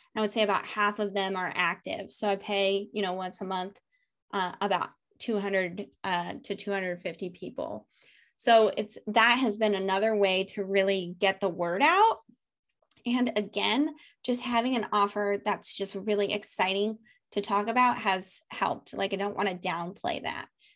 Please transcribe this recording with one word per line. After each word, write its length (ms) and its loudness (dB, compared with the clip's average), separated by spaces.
And 60 -2
I 20 2
would 100 0
say 100 2
about 220 2
half 360 0
of 120 -2
them 240 -2
are 180 -4
active. 580 -2
So 160 0
I 80 2
pay, 560 0
you 100 -2
know, 120 -2
once 260 -8
a 40 -6
month, 360 -6
uh, 280 -2
about 300 0
two 220 -2
hundred, 480 -2
uh, 300 -2
to 100 -6
two 160 -6
hundred 300 -4
fifty 300 -8
people. 580 -10
So 400 6
it's, 200 -4
that 340 4
has 160 0
been 180 2
another 400 0
way 300 2
to 100 -4
really 540 0
get 220 2
the 80 0
word 340 -2
out. 360 6
And 300 2
again, 580 0
just 180 0
having 340 0
an 160 -2
offer 520 2
that's 300 -2
just 200 -6
really 380 0
exciting 680 0
to 100 -2
talk 260 0
about 300 4
has 420 2
helped. 440 -4
Like, 180 -2
I 40 -2
don't 200 -4
wanna 180 0
downplay 680 -4
that. 240 -8